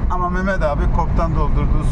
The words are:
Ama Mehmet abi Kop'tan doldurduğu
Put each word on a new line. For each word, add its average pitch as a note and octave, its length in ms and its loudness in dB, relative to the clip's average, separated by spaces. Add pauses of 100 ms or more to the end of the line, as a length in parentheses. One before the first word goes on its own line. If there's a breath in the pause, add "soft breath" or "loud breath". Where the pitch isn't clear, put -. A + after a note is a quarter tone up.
(100)
Ama F3 200 -2
Mehmet F#3 320 -2
abi C#3+ 200 0 (140)
Kop'tan D#3 400 0
doldurduğu C#3+ 560 2